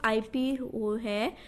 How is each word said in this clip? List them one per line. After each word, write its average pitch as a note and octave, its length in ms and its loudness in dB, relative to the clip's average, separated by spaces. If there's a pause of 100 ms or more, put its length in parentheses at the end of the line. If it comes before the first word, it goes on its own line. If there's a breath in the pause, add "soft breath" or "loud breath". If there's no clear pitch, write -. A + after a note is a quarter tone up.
आईपी A3+ 500 2
हो A3+ 400 -2
है A3 380 0 (160 loud breath)